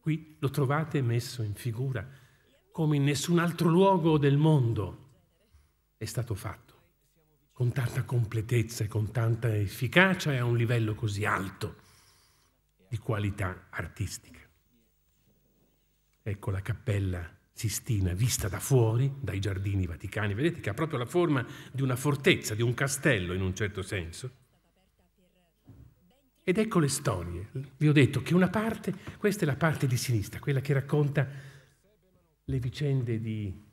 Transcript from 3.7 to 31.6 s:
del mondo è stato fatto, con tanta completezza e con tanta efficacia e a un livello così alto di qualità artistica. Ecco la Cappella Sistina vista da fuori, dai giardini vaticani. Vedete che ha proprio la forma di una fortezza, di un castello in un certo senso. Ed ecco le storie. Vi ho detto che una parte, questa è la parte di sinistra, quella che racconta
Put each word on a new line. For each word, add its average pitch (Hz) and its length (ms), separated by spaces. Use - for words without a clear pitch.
del 143 220
mondo 120 720
è 110 80
stato 113 280
fatto, - 400
con 123 180
tanta 120 340
completezza 113 800
e 101 40
con 107 220
tanta 113 440
efficacia 147 800
e 131 60
a 123 80
un 120 100
livello 113 380
così 104 320
alto 95 500
di 113 80
qualità 98 720
artistica. - 720
Ecco 98 240
la 98 120
Cappella 98 720
Sistina 98 640
vista 104 340
da 92 100
fuori, 123 640
dai 98 200
giardini 98 440
vaticani. 98 480
Vedete 160 280
che - 100
ha 98 40
proprio 147 240
la 123 60
forma 147 420
di 127 120
una 127 140
fortezza, 139 580
di 107 80
un 120 100
castello 120 640
in 98 80
un 92 120
certo 95 280
senso. 90 480
Ed - 140
ecco 214 220
le 147 100
storie. 90 640
Vi 151 120
ho 151 40
detto 139 300
che - 100
una 180 160
parte, 220 460
questa 202 240
è - 20
la 143 120
parte 151 300
di 123 120
sinistra, 110 420
quella 139 220
che 147 100
racconta 139 560